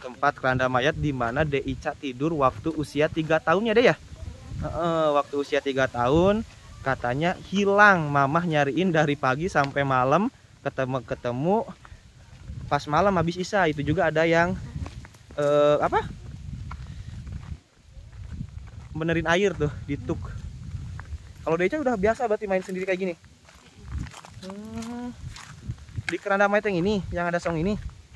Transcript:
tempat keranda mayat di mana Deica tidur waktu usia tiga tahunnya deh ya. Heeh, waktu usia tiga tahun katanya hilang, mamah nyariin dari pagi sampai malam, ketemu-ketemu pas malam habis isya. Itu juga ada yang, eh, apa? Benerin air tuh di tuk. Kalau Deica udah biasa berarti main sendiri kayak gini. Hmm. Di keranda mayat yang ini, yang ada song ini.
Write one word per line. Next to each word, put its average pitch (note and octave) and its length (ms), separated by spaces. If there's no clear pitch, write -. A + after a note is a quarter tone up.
tempat C3+ 320
keranda C3 320
mayat B2+ 320
di D3 160
mana B2+ 320
Deica C3+ 480
tidur C#3 420
waktu C#3+ 380
usia D3 320
tiga D#3+ 320
tahunnya G3+ 360
deh A#3+ 120
ya. - 100
Heeh, D#3+ 540
waktu C#3+ 240
usia C#3+ 240
tiga C3+ 240
tahun D#3+ 560
katanya C3+ 640
hilang, G3 640
mamah C#3+ 320
nyariin D#3 480
dari D#3 240
pagi C#3 340
sampai C#3 380
malam, C3+ 480
ketemu-ketemu C3 1000
pas C#3+ 200
malam E3+ 280
habis E3+ 240
isya. F3+ 320
Itu D3 160
juga D#3+ 240
ada D#3 160
yang, E3+ 320
eh, D3 400
apa? F4+ 240
Benerin E3 380
air F#3 240
tuh D3 160
di C#3+ 100
tuk. - 220
Kalau D#3 100
Deica F3+ 240
udah B3+ 160
biasa A3 320
berarti G#3+ 240
main F#3+ 160
sendiri F#3 240
kayak F#3 100
gini. F#3 140
Hmm. A3+ 720
Di - 140
keranda G3+ 320
mayat G#3 160
yang F#3+ 160
ini, G#3 140
yang F3 160
ada E3+ 120
song E3+ 180
ini. E3+ 180